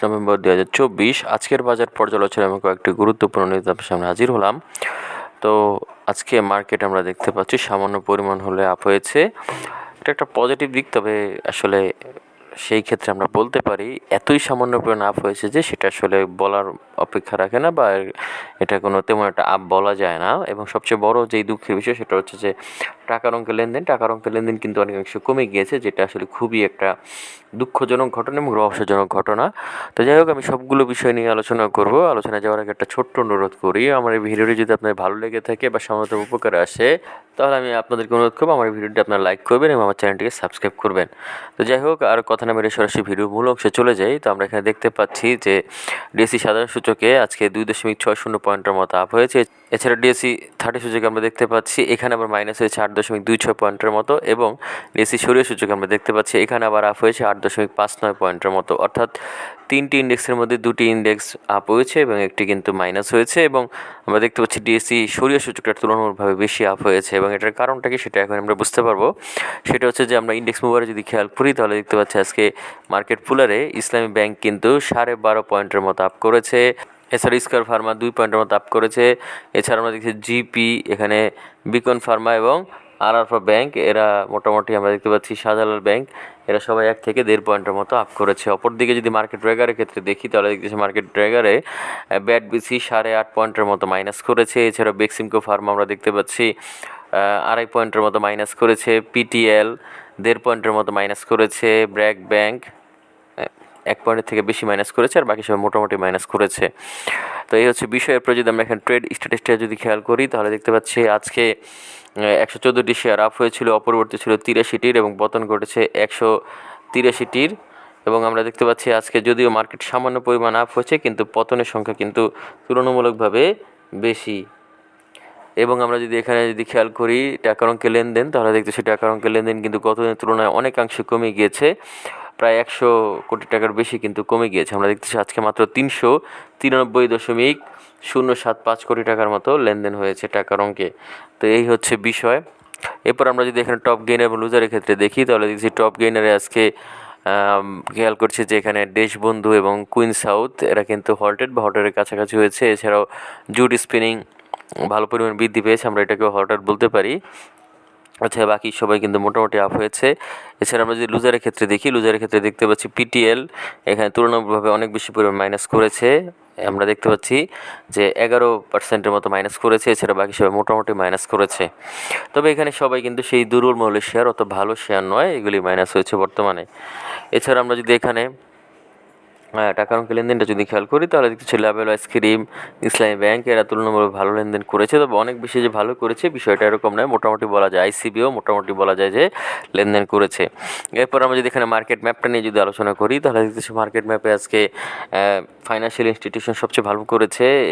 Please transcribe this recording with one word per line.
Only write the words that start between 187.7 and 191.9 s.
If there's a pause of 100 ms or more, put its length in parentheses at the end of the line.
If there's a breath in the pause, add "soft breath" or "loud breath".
আইসিবিও (100)
মোটামুটি
বলা
যায়
যে (500 loud breath)
লেনদেন
করেছে। (580 loud breath)
এরপর
আমরা
যদি
এখানে
মার্কেট